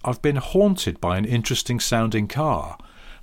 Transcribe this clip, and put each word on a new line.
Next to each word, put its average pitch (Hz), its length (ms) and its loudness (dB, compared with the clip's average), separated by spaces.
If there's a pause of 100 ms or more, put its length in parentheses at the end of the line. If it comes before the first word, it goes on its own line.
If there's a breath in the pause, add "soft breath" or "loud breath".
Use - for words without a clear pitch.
I've 123 180 -4
been 143 160 2
haunted 185 640 2
by 90 160 0
an 101 80 0
interesting 117 540 -2
sounding 110 480 0
car. 123 500 -2 (460 loud breath)